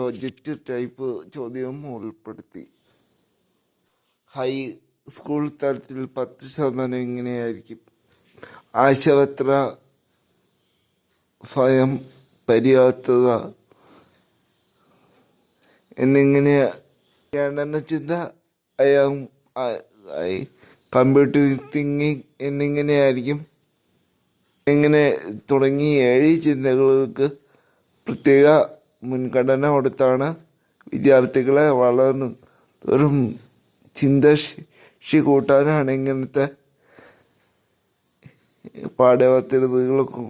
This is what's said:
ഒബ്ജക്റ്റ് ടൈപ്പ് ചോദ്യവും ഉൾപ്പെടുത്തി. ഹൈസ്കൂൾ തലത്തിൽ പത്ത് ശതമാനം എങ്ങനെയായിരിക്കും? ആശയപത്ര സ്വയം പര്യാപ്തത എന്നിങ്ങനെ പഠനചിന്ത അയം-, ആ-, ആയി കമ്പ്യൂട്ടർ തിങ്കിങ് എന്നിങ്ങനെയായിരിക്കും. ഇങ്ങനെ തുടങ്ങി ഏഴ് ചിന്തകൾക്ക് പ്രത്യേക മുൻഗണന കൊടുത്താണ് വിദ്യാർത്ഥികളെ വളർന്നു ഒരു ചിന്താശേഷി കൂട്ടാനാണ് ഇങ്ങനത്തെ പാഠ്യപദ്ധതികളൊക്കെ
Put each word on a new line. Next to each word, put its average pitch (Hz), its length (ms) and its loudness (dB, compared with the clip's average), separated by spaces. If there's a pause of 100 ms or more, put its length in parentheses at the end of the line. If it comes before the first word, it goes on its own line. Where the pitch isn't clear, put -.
ഒബ്ജക്റ്റ് 127 500 -10 (160)
ടൈപ്പ് 123 400 -10 (260)
ചോദ്യവും 131 460 -12 (140)
ഉൾപ്പെടുത്തി. 110 680 -18 (1700)
ഹൈസ്കൂൾ 135 1080 -8 (200)
തലത്തിൽ 135 380 -8 (160)
പത്ത് 127 380 -10
ശതമാനം 127 520 -4
എങ്ങനെയായിരിക്കും? 120 760 -10 (1040)
ആശയപത്ര 139 680 2 (2000)
സ്വയം 131 400 2 (560)
പര്യാപ്തത 127 800 4 (2750)
എന്നിങ്ങനെ 139 540 2 (800)
പഠനചിന്ത 147 760 -6 (720)
അയം-, 139 380 2 (420)
ആ-, 113 160 -6 (400)
ആയി 92 220 -4 (560)
കമ്പ്യൂട്ടർ 135 500 4 (240)
തിങ്കിങ് 143 500 -4 (280)
എന്നിങ്ങനെയായിരിക്കും. 143 880 -2 (1300)
ഇങ്ങനെ 147 300 4 (460)
തുടങ്ങി 139 400 0 (220)
ഏഴ് 151 240 4 (100)
ചിന്തകൾക്ക് 135 840 0 (800)
പ്രത്യേക 139 420 4 (600)
മുൻഗണന 131 680 -2
കൊടുത്താണ് 131 520 0 (640)
വിദ്യാർത്ഥികളെ 135 760 2 (140)
വളർന്നു 127 500 2 (640)
ഒരു 139 140 4 (920)
ചിന്താശേഷി - 1300 0
കൂട്ടാനാണ് 139 720 2
ഇങ്ങനത്തെ 135 460 -4 (2500)
പാഠ്യപദ്ധതികളൊക്കെ 127 1300 2